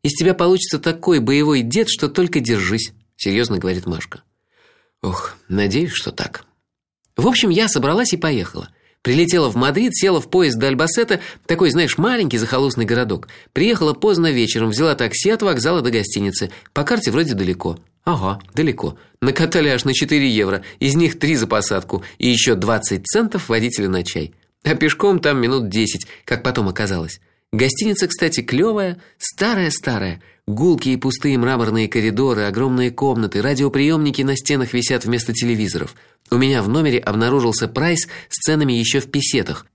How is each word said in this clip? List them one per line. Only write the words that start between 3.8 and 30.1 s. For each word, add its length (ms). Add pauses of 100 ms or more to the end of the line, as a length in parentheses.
Машка. 380 (760)
Ох, 360 (120)
надеюсь, 440
что 180
так. 340 (720)
В 120
общем, 220
я 180
собралась 440
и 40
поехала. 540 (320)
Прилетела 460
в 60
Мадрид, 400
села 260
в 80
поезд 300
до 80
Альбасета, 540 (260)
такой, 240
знаешь, 280
маленький 400
захолустный 460
городок. 440 (240)
Приехала 400
поздно 400
вечером, 380
взяла 260
такси 340
от 120
вокзала 400
до 100
гостиницы. 580 (220)
По 100
карте 300
вроде 220
далеко. 440 (260)
Ага, 360 (140)
далеко. 420 (240)
Накатали 480
аж 160
на 80
четыре 380
евро, 320 (180)
из 140
них 240
три 180
за 100
посадку 560 (140)
и 120
еще 260
двадцать 500
центов 460
водителю 400
на 120
чай. 300 (320)
А 100
пешком 440
там 200
минут 300
десять, 380 (180)
как 180
потом 260
оказалось. 520 (320)
Гостиница, 540
кстати, 340
клевая, 600 (160)
старая-старая. 1040 (240)